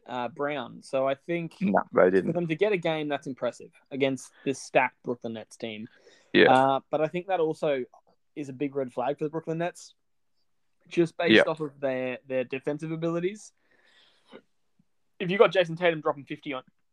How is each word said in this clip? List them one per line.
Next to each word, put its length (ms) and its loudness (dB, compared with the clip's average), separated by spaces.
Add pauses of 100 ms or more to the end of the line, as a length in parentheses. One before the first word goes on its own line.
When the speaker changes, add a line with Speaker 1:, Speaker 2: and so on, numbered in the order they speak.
Speaker 1:
uh, 220 -6
Brown, 520 -8
so 260 -2
I 80 0
think 440 -6
Speaker 2:
No, 220 2 (100)
they 120 6
Speaker 1:
for 80 6
Speaker 2:
didn't. 200 2
Speaker 1:
them 160 -2
to 80 -4
get 160 0
a 60 0
game, 320 -2
that's 180 -6
impressive 440 -8 (200)
against 400 -2 (140)
this 160 -4
stacked 420 0
Brooklyn 300 -8
Nets 240 -14
team. 300 -10 (460)
Speaker 2:
Yeah. 180 8
Speaker 1:
Uh, 280 4 (100)
but 120 0
I 60 2
think 200 -8
that 140 0
also 420 -2 (540)
is 100 -8
a 60 -12
big 220 -4
red 180 -4
flag 240 -4
for 80 -6
the 40 -4
Brooklyn 280 -6
Nets, 360 -8 (960)
just 300 0
based 160 2
Speaker 2:
Yeah. 120 10
Speaker 1:
off 140 -4
of 220 -10
their, 440 -4
their 200 -2
defensive 480 -6
abilities. 580 -6 (1700)
If 100 -4
you 80 0
got 140 8
Jason 240 0
Tatum 240 2
dropping 240 -2
fifty 300 -10
on, 100 -8 (300)